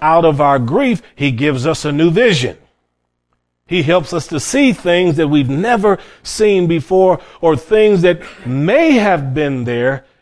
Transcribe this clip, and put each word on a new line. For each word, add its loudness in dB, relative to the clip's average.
out 2
of 2
our 2
grief. -2
He -2
gives -2
us -4
a -4
new 2
vision. 0
He -4
helps 0
us -6
to -6
see 0
things 0
that 0
we've 0
never 0
seen 0
before, 0
or 2
things 2
that 2
may 2
have 0
been -4
there -2